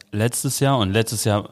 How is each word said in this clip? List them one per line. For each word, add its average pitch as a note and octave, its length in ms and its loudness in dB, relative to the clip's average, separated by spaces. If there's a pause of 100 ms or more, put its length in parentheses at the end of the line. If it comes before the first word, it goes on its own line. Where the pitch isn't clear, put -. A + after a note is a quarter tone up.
(120)
letztes A#2+ 480 -2
Jahr. C#3 180 2
Und F#2+ 140 0
letztes A2 320 0
Jahr, G#2 280 0